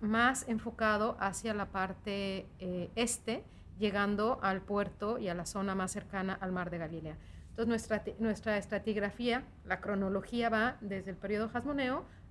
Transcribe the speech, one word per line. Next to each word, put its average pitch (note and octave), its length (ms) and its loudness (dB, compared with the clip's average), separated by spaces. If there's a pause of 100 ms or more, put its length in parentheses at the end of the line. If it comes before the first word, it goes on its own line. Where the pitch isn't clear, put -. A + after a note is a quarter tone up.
más A#3 440 4
enfocado A3 720 2
hacia G#3 360 0
la G3+ 160 -2
parte, F#3+ 760 -2 (140)
eh, F3+ 360 -4
este, A#3+ 500 0 (340)
llegando G#3 640 4
al F#3+ 180 2
puerto G#3 580 0
y G3+ 100 -2
a E3+ 60 0
la F3 120 -4
zona G3 280 -2
más F#3+ 180 0
cercana F#3+ 420 -2
al F#3 180 -2
mar F3+ 160 -2
de E3+ 80 -4
Galilea. D#3+ 400 -4 (320)
Entonces, A3+ 200 0
nuestra A3+ 360 2
ti-, - 140 -6
nuestra G#3+ 400 2
estratigrafía, G#3 840 0 (200)
la - 160 -2
cronología G3+ 680 2
va A3+ 320 4
desde F#3+ 280 -4
el F3 60 -6
periodo G#3 320 0
jasmoneo C4+ 560 0 (260)